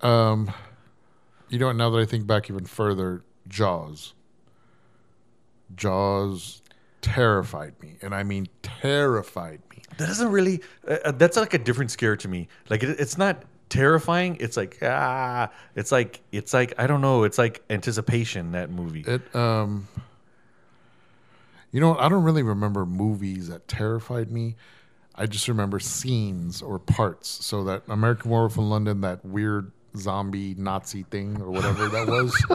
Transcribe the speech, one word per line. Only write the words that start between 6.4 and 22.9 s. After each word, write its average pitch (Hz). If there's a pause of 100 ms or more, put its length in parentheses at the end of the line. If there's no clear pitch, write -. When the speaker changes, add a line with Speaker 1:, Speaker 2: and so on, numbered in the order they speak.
Speaker 1:
terrified 98
me, 78
and 98
I 98
mean 98 (140)
terrified 117 (100)
me. - (160)
Speaker 2:
That 156
doesn't 208
really, 190 (260)
uh, 151
uh, 156
that's, 165
like, 214
a -
different 123
scare 110
to -
me. 90 (220)
Like, 107
it, 139
it's 143
not 196 (260)
terrifying. 160
It's 117
like, 98
ah, 127 (260)
it's 110
like, 123 (100)
it's 104
like, 127
I 117
don't 143
know. 131
It's 104
like 117
anticipation, 113
that 90
movie. 85
Speaker 1:
It, 123
um, 107 (1800)
you 123
know, 160
I 131
don't 180
really 156
remember 101
movies 95